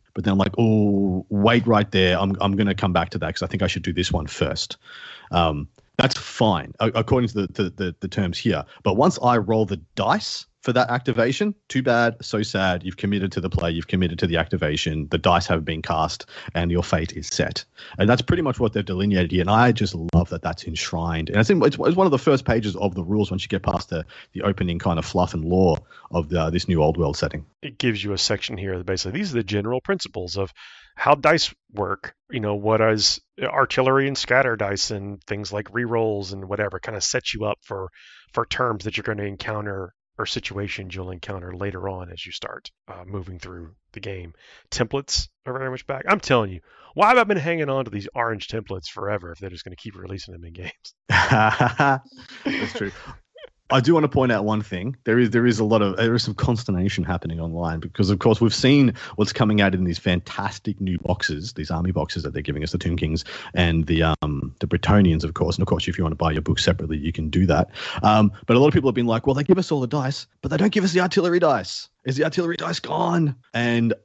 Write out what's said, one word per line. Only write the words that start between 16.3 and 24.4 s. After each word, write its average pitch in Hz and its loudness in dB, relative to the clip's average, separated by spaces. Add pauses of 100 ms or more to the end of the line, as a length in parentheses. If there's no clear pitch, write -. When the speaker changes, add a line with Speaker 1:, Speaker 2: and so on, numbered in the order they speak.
Speaker 1:
and 85 0
your 85 2
fate 82 -2
is - -12
set. - -4 (340)
And 101 4
that's 123 4
pretty 175 0
much 160 -2
what 110 0
they've 101 -2
delineated 92 0
here. 90 2
And 90 0
I 120 6
just 107 0 (180)
love 85 4
that 82 -8
that's 80 -6
enshrined. 82 -4
And 101 2
I 110 6
think 156 4
it's, 147 4
it's 170 2
one 190 4
of 170 4
the 135 2
first - 2
pages 107 0
of 95 -2
the 90 -4
rules 104 0
once 92 -2
you - -14
get 95 -2
past 92 -2
the, 82 -4 (280)
the - -10